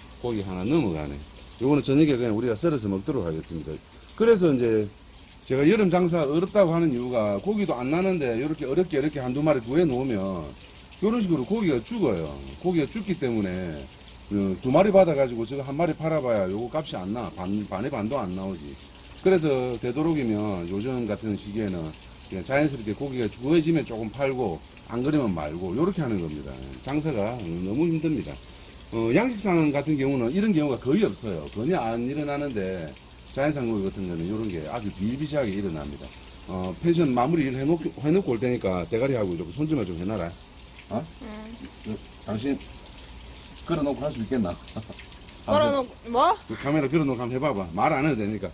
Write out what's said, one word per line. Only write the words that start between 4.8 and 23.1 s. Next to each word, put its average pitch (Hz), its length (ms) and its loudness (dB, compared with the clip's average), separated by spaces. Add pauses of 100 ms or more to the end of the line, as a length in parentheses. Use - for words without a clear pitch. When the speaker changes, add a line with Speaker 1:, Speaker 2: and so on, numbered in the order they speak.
Speaker 1:
제가 139 240 4
여름 208 220 6
장사 175 320 4
어렵다고 170 500 4
하는 165 180 4
이유가 120 460 2
고기도 190 380 0
안 123 160 -2
나는데 160 500 2
요렇게 156 240 -2
어렵게, 151 320 2
어렵게 147 220 0
한두 127 240 0
마리 151 160 6
구해 135 260 4
놓으면 104 600 0 (580)
요런 233 180 2
식으로 160 240 2
고기가 165 380 2
죽어요. 101 520 0 (260)
고기가 165 260 2
죽기 202 320 -4
때문에 92 680 -2 (440)
그 98 320 2
두 127 100 0
마리 190 200 6
받아가지고 139 540 6
저거 135 160 -6
한 135 140 -6
마리 156 180 2
팔아봐야 127 560 2
요거 117 280 -4
값이 156 180 -6
안 95 180 -4
나. 113 220 -4
반, 98 340 -2
반의 98 220 -4
반도 110 260 -2
안 92 180 -4
나오지. 87 400 -6 (460)
그래서 139 580 2
되도록이면 117 920 0
요즘 120 380 -2
같은 101 280 -2
시기에는 95 560 -4 (380)
그냥 92 140 -6
자연스럽게 135 500 0
고기가 127 340 -2 (140)